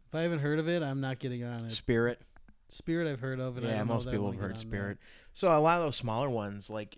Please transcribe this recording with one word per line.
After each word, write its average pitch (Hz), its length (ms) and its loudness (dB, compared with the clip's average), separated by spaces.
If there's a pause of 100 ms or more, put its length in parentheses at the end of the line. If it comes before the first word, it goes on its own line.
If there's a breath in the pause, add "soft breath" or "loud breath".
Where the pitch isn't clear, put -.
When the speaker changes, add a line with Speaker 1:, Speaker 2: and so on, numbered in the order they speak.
Speaker 1:
If - 60 -10
I 160 80 0
haven't 170 160 0
heard 147 200 0
of 160 80 -2
it, 170 160 0
I'm 135 200 -2
not 131 160 -4
getting 123 260 -6
on 117 220 -6
it. 113 60 -8
Speaker 2:
Spirit. 117 500 2 (480)
Speaker 1:
Spirit 165 420 -2
I've 127 80 -6
heard 131 180 -4
of, 127 200 -4
and 123 80 -4
I 113 60 -2
Speaker 2:
Yeah, 110 80 0
Speaker 1:
don't 104 80 -2
know 117 60 2
Speaker 2:
most 107 100 -2
Speaker 1:
that - 60 -6
I - 20 -2
Speaker 2:
people 104 160 0
Speaker 1:
wanna 92 100 -4
Speaker 2:
have 98 60 -6
heard 95 100 -4
Speaker 1:
get 110 100 -10
on 113 60 -12
Speaker 2:
Spirit. 101 280 0
Speaker 1:
that. - 400 -20
Speaker 2:
So 180 160 6
a 151 60 8
lot 160 220 6
of - 60 0
those 131 80 -2
smaller 123 340 0
ones, 101 400 -4
like, 107 280 -8